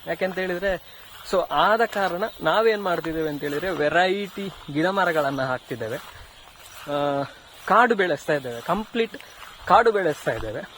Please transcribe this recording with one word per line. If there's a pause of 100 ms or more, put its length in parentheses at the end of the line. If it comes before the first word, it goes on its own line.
ಯಾಕೆ
ಅಂತ
ಹೇಳಿದ್ರೆ, (560)
so
ಆದ
ಕಾರಣ (180)
ನಾವೇನ್
ಮಾಡ್ತಿದ್ದೇವೆ
ಅಂತ
ಹೇಳಿದ್ರೆ
ವೆರೈಟಿ
ಗಿಡ
ಮರಗಳನ್ನ
ಹಾಕ್ತಿದ್ದೇವೆ. (960)
ಆ, (420)
ಕಾಡು
ಬೆಳೆಸ್ತಾ
ಇದ್ದೇವೆ,
ಕಂಪ್ಲೀಟ್ (500)
ಕಾಡು
ಬೆಳೆಸ್ತಾ
ಇದ್ದೇವೆ. (160)